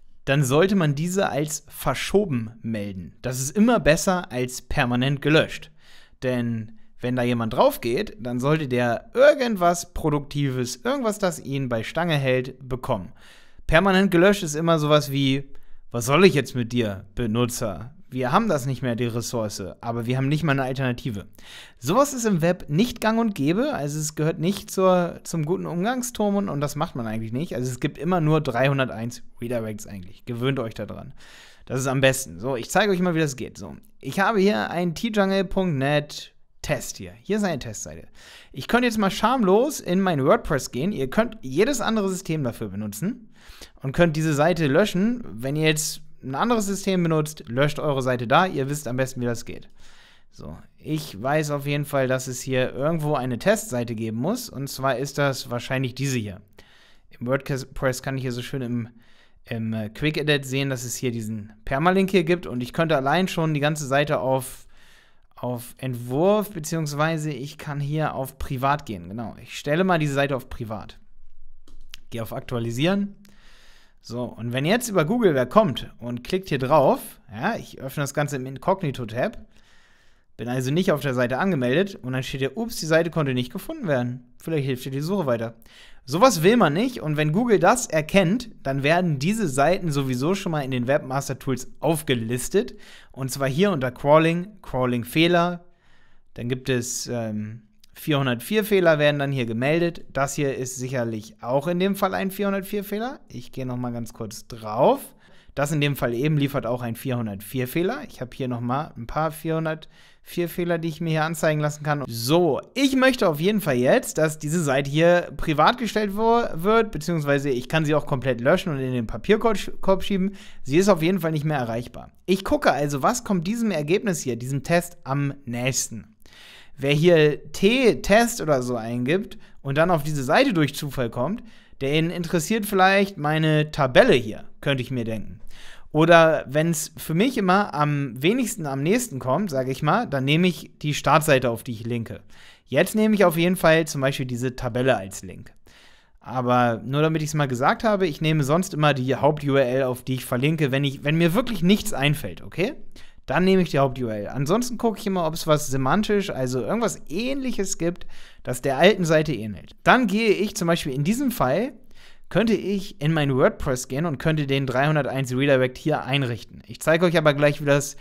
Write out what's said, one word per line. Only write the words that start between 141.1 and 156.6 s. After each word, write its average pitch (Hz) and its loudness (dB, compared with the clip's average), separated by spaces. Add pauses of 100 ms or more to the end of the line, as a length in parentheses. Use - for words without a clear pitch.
auf - -6
die 123 -8
ich 110 -10
linke. 113 -6 (440)
Jetzt - 0
nehme 214 4
ich 196 6
auf 165 4
jeden 180 2
Fall 160 4
zum 143 -6
Beispiel 135 0
diese 123 -4
Tabelle 123 0
als 98 -10
Link. - -14 (640)
Aber 123 2
nur 143 0
damit 160 2
ich's 151 -4
mal 147 2
gesagt 135 0
habe, 202 2
ich 143 -4
nehme 156 2
sonst 165 2
immer 147 4
die 127 0
Haupt-U 143 2
R 135 4
L, 131 0
auf 127 -4
die 127 -4
ich 127 -6
verlinke, 143 0
wenn 139 0
ich, 139 -4
wenn 151 2
mir 170 4
wirklich 240 0
nichts 190 4
einfällt, 135 0
okay? - -2 (540)
Dann 160 4
nehme 190 6
ich 170 0
die 143 2
Haupt-U 127 0
R 107 -4
L. 104 -6
Ansonsten 208 0
gucke 220 0
ich - -6
immer, 180 0
ob's 156 -6
was 151 2
semantisch, 185 2
also 127 -2